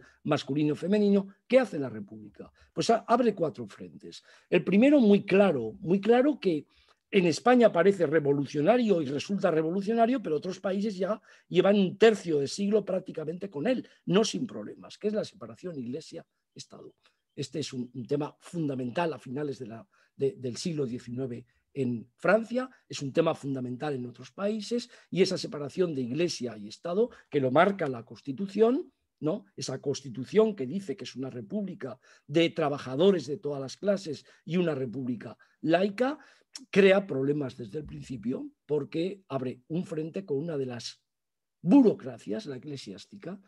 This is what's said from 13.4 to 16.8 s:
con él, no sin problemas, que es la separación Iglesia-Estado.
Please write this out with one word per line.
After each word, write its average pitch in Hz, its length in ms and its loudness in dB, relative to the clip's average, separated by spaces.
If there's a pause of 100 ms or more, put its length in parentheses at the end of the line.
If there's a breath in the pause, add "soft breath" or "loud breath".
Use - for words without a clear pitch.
con 151 180 -4
él, 254 180 -2 (200 soft breath)
no 185 180 4
sin - 240 -4
problemas, - 500 -14
que 202 100 -6
es 214 60 -2
la 190 120 -4
separación 123 520 -14
Iglesia-Estado. - 1160 -14 (420)